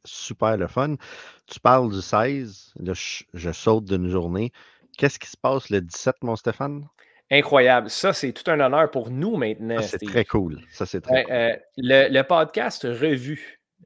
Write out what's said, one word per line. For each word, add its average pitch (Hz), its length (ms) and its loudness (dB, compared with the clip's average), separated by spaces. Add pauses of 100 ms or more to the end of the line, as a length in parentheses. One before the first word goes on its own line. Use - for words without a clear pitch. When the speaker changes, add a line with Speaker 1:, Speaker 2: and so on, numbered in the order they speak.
Speaker 1:
super - 540 -2
le 87 80 -2
fun. 139 300 -2 (500)
Tu - 140 -18
parles 123 300 6
du 95 120 -4
seize, 117 760 -2
là, 87 140 -6
je, - 300 -10 (100)
je 85 180 -8
saute 110 360 2
d'une 90 240 -2
journée. 92 420 -2 (460)
Qu'est-ce 143 200 2
qui - 120 -18
se - 80 -20
passe 131 320 -2
le 101 100 2
dix-sept, 87 420 -4
mon 117 140 -4
Stéphane ? 143 480 -6 (460)
Speaker 2:
Incroyable. 127 580 6
Ça, - 240 0
c'est 131 200 -6
tout - 180 -6
un 156 100 2
honneur 143 300 2
pour 120 200 -6
nous 160 240 -4
Speaker 1:
Ça, 175 40 -2
Speaker 2:
maintenant, 113 440 -4
Speaker 1:
c'est 101 160 -6
Speaker 2:
Steve. 104 120 -10
Speaker 1:
très 113 140 2
cool. 85 340 -2 (140)
Ça, - 120 -8
c'est 92 160 -6
très 127 140 -2
Speaker 2:
Ouais, 131 100 2
Speaker 1:
cool. - 80 -8
Speaker 2:
euh, 117 240 0 (200)
le, 135 360 6
le 131 120 4
podcast 165 580 0
Revue, 135 800 -4 (260)